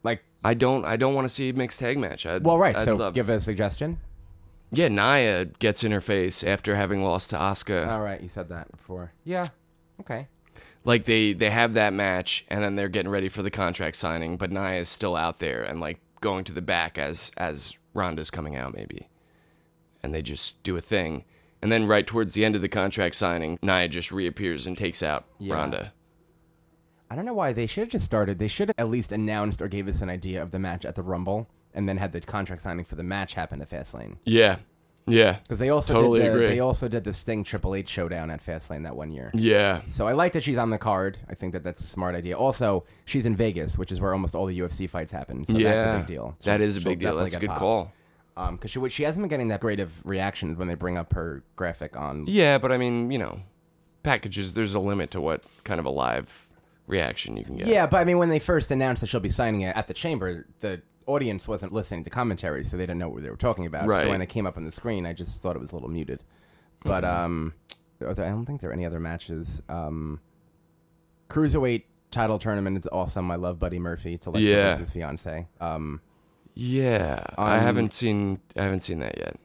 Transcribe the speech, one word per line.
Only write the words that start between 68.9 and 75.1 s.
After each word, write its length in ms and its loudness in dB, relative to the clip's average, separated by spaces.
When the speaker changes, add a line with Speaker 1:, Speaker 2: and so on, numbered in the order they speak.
Speaker 1:
matches. 680 -8
Um, 520 -6
Cruiserweight 540 2
title 280 2
tournament 380 0
is 140 -6
awesome. 400 -2
I 40 -2
love 240 -4
Buddy 200 -2
Murphy. 360 -6
It's 100 -14
Alexa 220 2
Speaker 2:
Yeah. 280 6
Speaker 1:
versus 180 -6
Fiance. 540 -8